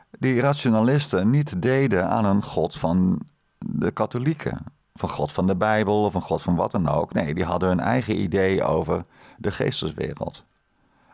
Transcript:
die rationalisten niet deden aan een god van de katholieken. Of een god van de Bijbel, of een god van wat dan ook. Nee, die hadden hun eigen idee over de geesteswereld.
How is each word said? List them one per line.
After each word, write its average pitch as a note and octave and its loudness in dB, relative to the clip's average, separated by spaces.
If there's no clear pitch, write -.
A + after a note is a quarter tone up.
die B2+ 2
rationalisten B2 2
niet D3 0
deden B2+ 2
aan A2 2
een G2+ 2
god - -2
van F#2 2
de - -2
katholieken. B2 -2
Of - -18
een E2+ -2
god D2 -4
van F#2 0
de F#2+ 2
Bijbel, G#2 2
of F#2+ 0
een F2+ 0
god - -4
van F2+ 0
wat F2 0
dan E2+ 0
ook. D#2 0
Nee, - -2
die F2+ -2
hadden F2 0
hun F2+ 2
eigen G#2+ 0
idee F#2+ 2
over E2 0
de - -4
geesteswereld. - -6